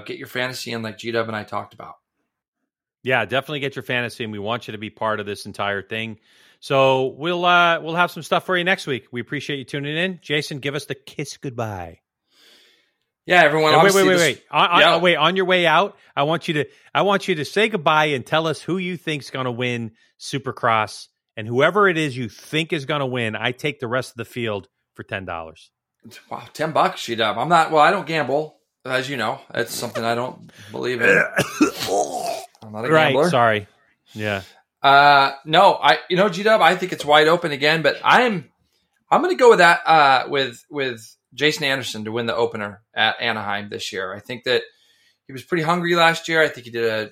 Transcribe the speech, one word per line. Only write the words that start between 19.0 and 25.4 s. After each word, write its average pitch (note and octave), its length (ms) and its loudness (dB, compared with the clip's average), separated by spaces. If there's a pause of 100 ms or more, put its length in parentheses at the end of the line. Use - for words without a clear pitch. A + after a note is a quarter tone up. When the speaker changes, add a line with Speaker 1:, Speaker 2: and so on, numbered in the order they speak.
Speaker 2:
gonna B2+ 200 -6
win A#2+ 400 -4 (280)
Supercross, A#2 880 -4 (280)
and A2 120 -10
whoever E3+ 400 2
it E3+ 100 0
is D3+ 180 -4
you B2 140 -6
think D#3 420 -6
is D3+ 140 -4
gonna C#3+ 220 -4
win, A#2+ 280 -4
I A2+ 160 -4
take D3 280 -8
the B2 80 -8
rest B2 240 -4
of - 60 -20
the A2+ 80 -10
field G#2+ 420 -6 (260)
for - 100 -18
ten G2 220 -10
dollars. E2 460 -12 (580)